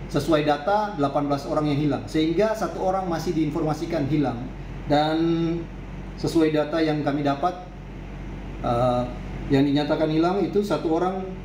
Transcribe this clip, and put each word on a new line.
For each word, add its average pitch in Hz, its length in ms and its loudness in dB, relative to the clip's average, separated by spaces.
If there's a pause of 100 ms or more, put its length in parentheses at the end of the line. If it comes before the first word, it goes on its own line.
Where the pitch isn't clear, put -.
Sesuai 147 420 2
data, 202 480 2
delapan 143 320 0
belas 139 240 0
orang 151 240 0
yang 135 60 2
hilang, 135 260 0
sehingga 165 480 2
satu 180 320 -4
orang 185 240 0
masih 165 240 -2
diinformasikan 156 720 0
hilang. 127 400 0 (400)
Dan 151 320 4 (1040)
sesuai 156 320 4
data 151 320 0
yang 151 160 0
kami 143 240 0
dapat, 143 400 0 (960)
eh, 123 480 2 (400)
yang 139 160 6
dinyatakan 151 480 2
hilang 175 320 2
itu 202 160 2
satu 160 400 0
orang 185 240 -2 (200)